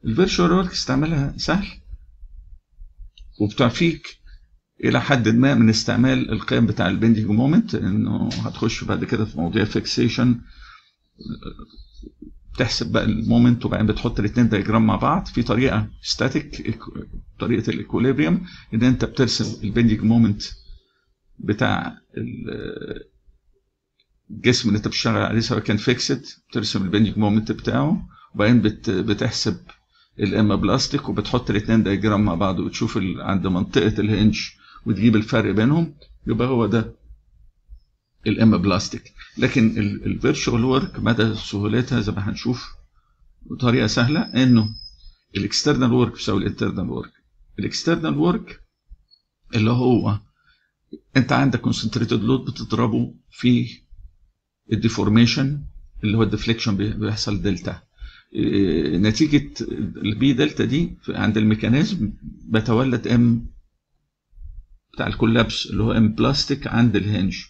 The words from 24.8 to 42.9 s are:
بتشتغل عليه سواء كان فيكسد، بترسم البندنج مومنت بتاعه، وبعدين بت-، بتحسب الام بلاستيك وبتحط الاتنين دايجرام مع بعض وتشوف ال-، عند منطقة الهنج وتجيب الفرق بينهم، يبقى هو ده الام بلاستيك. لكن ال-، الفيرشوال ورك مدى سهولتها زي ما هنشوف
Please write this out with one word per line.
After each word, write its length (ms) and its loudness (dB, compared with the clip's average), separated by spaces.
بتشتغل 340 0
عليه 180 0
سواء 200 0
كان 160 0
فيكسد، 480 -2
بترسم 360 -4
البندنج 340 2
مومنت 340 2
بتاعه، 560 -2
وبعدين 260 6
بت-، 300 -2
بتحسب 680 -2
الام 380 2
بلاستيك 520 -2
وبتحط 420 -4
الاتنين 320 2
دايجرام 420 2
مع 100 0
بعض 240 -2
وتشوف 380 -4
ال-، 240 -4
عند 260 -2
منطقة 540 0
الهنج 400 2
وتجيب 300 4
الفرق 380 0
بينهم، 400 2
يبقى 220 -2
هو 180 2
ده 280 0
الام 320 4
بلاستيك. 540 -2
لكن 400 2
ال-، 280 -4
الفيرشوال 580 0
ورك 340 0
مدى 360 0
سهولتها 640 -2
زي 120 -2
ما 180 -4
هنشوف 440 -6